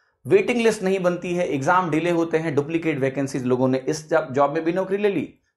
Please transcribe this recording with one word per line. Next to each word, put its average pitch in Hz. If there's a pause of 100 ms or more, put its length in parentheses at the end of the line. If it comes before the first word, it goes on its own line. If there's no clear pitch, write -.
(260)
वेटिंग 214
लिस्ट 220
नहीं 190
बनती 175
है, 175
एग्जाम 165
डिले 160
होते 165
हैं, 160
डुप्लीकेट 156
वैकेंसीज, 135
लोगों 123
ने 131
इस 151
जॉब, 156
जॉब 143
में 160
भी 170
नौकरी 190
ले 208
ली, 151 (280)